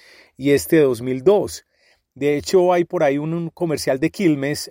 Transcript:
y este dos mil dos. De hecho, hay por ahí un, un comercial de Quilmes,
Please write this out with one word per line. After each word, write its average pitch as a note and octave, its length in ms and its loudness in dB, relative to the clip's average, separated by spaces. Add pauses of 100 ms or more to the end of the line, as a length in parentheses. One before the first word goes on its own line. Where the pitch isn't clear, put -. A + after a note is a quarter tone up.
(360)
y C#3 160 0
este E3 280 4
dos B2+ 220 2
mil B2+ 220 -4
dos. F3+ 420 0 (480)
De C#3+ 220 -2
hecho, F3+ 380 2
hay F3+ 100 0
por E3+ 200 -4
ahí C#3+ 140 2
un, D#3 160 -4
un E3+ 160 -6
comercial C#3+ 500 -4
de D#3 120 -2
Quilmes, D3 600 -2